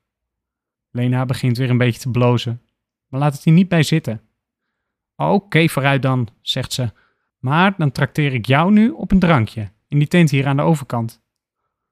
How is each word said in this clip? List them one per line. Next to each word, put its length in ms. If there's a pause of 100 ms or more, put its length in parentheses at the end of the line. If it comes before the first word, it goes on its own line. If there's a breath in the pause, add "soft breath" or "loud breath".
(920)
Lena 360
begint 300
weer 140
een 80
beetje 220
te 100
blozen, 520 (440)
maar 140
laat 140
het 100
hier 100
niet 140
bij 140
zitten. 400 (920)
"Oké, 520
vooruit 340
dan," 260 (120)
zegt 320
ze. 200 (460)
"Maar 380
dan 160
trakteer 420
ik 120
jou 260
nu 180
op 200
een 80
drankje, 540 (140)
in 120
die 100
tent 220
hier 160
aan 100
de 60
overkant." 600 (680)